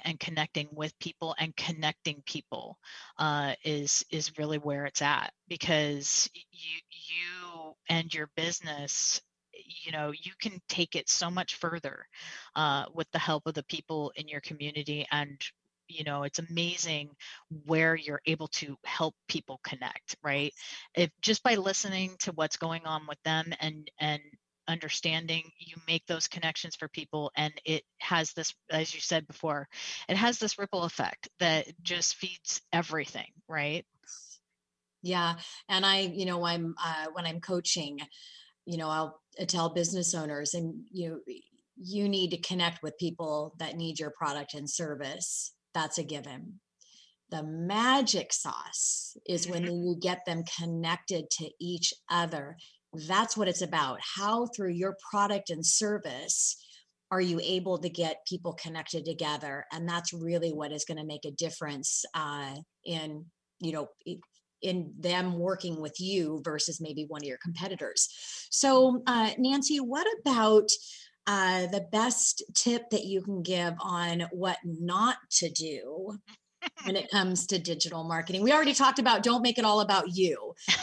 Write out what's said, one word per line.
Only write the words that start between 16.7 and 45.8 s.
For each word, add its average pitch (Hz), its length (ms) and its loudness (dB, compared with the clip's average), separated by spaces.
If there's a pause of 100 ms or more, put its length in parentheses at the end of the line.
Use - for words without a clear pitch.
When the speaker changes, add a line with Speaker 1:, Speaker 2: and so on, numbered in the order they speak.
Speaker 1:
where 160 300 6
you're 147 320 -4
able 156 220 0
to 143 360 -6
help - 300 -2 (140)
people 135 360 -6
connect, - 580 -8
right? 143 300 0 (420)
If 170 160 4 (120)
just 214 200 4
by 240 120 6
listening 190 640 0
to 185 120 -4
what's 156 240 0
going 165 300 -4
on 156 200 -4
with 147 160 -10
them 160 380 0
and, 156 300 -6 (100)
and 151 200 0 (480)
understanding, 165 800 -2 (100)
you 165 180 -18 (100)
make 165 200 0
those 165 200 -2
connections 165 480 -4
for 156 140 -8
people. 151 480 -4
And 151 160 0 (120)
it 156 200 0 (160)
has 165 320 0
this, 160 200 -4 (180)
as 160 240 0
you 156 60 -10
said 160 280 0
before, 147 400 -4 (400)
it 185 80 2
has 233 240 4
this 214 180 -2
ripple 190 240 -4
effect - 460 -4 (100)
that 160 280 4 (160)
just 175 340 -2
feeds - 460 -6 (100)
everything, 156 580 -2 (180)
right? 151 380 -2 (1160)
Speaker 2:
Yeah. 175 320 2 (340)
And 190 180 4
I, 196 140 6
you 185 260 0
know, 175 180 0
I'm, 170 380 0
uh, 160 300 -2
when 170 140 -4
I'm 165 140 -4
coaching, 165 600 -2 (680)
you 175 120 -4
know, 160 120 -2
I'll, 156 300 -2 (200)
uh, 180 60 -4
tell 165 280 2
business 175 400 0
owners, 151 400 -2
and, 165 380 -4
you 175 180 -4
know, 160 160 -10
y-, - 140 -14 (360)
you 202 320 0
need 190 220 2
to 175 100 -2
connect 175 420 0
with 151 160 -8
people 156 600 -2
that 165 180 -6
need 160 240 -4
your 151 160 -6
product 147 380 -4
and 147 160 -8
service. 151 840 -4 (200)
That's 156 240 -2